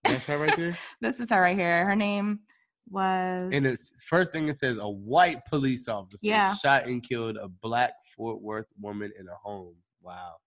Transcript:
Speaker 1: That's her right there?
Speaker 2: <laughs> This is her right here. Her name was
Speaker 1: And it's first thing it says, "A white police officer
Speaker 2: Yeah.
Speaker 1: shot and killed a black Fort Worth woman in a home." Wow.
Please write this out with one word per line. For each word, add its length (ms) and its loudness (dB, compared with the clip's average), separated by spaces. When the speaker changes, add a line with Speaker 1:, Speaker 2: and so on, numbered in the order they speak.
Speaker 1:
That's 220 2
her 120 -2
right 200 2
there? 200 -2
Speaker 2:
<laughs> 140 -16
This 180 -2
is 100 -6
her 100 6
right 160 6
here. 300 4
Her 100 2
name 460 0
was 640 -2
Speaker 1:
And 120 2
it's 260 -2
first 240 2
thing 180 -2
it 80 -4
says, 220 0
"A 100 -6
white 560 2
police 420 0
officer 300 -6
Speaker 2:
Yeah. 280 4
Speaker 1:
shot 320 4
and 160 -4
killed 340 -4
a 100 -10
black 460 -2
Fort 260 -8
Worth 260 -8
woman 380 -8
in 100 -18
a 80 -16
home." 400 -14
Wow. 340 -16